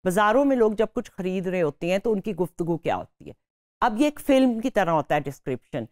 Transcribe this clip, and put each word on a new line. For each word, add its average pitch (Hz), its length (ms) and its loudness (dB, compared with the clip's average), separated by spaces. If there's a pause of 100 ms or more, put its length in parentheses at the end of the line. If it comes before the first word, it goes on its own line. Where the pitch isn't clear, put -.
बाजारों 208 400 4
में 269 120 2
लोग 220 180 4
जब 214 180 -2
कुछ - 160 -6
खरीद 185 400 -4
रहे 185 120 -2
होते 165 300 -2
हैं 190 100 0
तो 226 120 0
उनकी 214 200 -4
गुफ्तगू 170 460 -4
क्या 123 160 -4
होती - 340 -12
है। - 60 -18 (480)
अब 226 180 0
ये 294 80 4
एक 294 120 -6
फिल्म 262 400 2
की 254 100 -4
तरह 180 220 0
होता 156 220 0
है 151 60 2
डिस्क्रिप्शन 131 720 -8